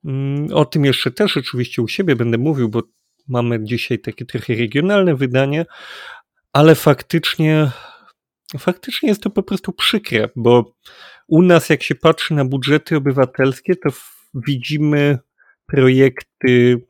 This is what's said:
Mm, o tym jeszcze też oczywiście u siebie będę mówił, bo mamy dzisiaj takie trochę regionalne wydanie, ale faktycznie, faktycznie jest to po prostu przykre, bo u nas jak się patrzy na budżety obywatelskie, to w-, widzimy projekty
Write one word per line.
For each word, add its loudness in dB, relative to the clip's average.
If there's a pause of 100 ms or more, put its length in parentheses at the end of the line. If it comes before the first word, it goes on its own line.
Mm, -6
o 2
tym -2
jeszcze 0
też -2
oczywiście -6
u -4
siebie -2
będę -2
mówił, -2
bo -4 (460)
mamy -4
dzisiaj -6
takie -12
trochę -6
regionalne 0
wydanie, -2 (840)
ale 6
faktycznie, 0 (880)
faktycznie -6
jest 0
to -4
po -4
prostu -6
przykre, -2
bo 2 (520)
u 4
nas 4
jak 0
się -4
patrzy 0
na 0
budżety -2
obywatelskie, -2
to -4
w-, -20
widzimy 0 (480)
projekty 2